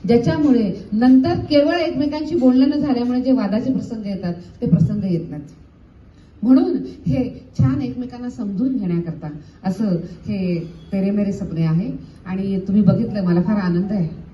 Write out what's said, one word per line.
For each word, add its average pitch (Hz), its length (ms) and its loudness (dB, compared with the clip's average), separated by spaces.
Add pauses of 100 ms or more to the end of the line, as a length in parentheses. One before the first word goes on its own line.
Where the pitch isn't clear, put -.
ज्याच्यामुळे 240 840 2
नंतर 262 460 4
केवळ 302 360 2
एकमेकांशी 302 600 -2
बोलणं 262 400 4
न 294 40 0
झाल्यामुळे 247 400 0
जे 254 120 2
वादाचे 226 400 0
प्रसंग 214 340 -6
येतात 175 280 -6 (260)
ते 240 60 -4
प्रसंग 208 380 2
येत 170 260 -4
नाहीत. 294 140 -12 (960)
म्हणून 302 340 4 (300)
हे 254 360 -2 (160)
छान 269 240 2
एकमेकांना 247 480 -8
समजून 226 460 -4
घेण्याकरता 170 520 -4 (360)
असं 190 200 -2 (420)
हे 180 440 -4 (220)
तेरे 196 180 0
मेरे 208 220 -2
सपने 160 300 -4
आहे. 165 300 0 (340)
आणि 190 340 -4
तुम्ही 202 220 2
बघितलं, 202 420 2
मला 175 180 2
फार 214 140 0
आनंद 185 360 0
आहे 180 160 0 (260)